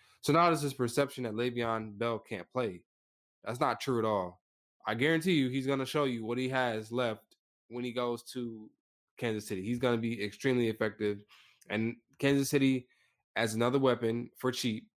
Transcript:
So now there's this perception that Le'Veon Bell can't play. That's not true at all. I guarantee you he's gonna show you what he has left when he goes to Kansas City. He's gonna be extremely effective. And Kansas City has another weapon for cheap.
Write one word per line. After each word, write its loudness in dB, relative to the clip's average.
So 2
now 8
there's 4
this -2
perception 0
that -4
Le'Veon -2
Bell 0
can't -10
play. -4
That's -4
not 2
true 0
at 4
all. 0
I 0
guarantee 2
you 4
he's -2
gonna 0
show 0
you -2
what -2
he -2
has -2
left -4
when -6
he -4
goes -2
to -8
Kansas -2
City. -4
He's -4
gonna 2
be -4
extremely 0
effective. -2
And -2
Kansas 2
City 2
has 0
another 2
weapon 2
for -2
cheap. -4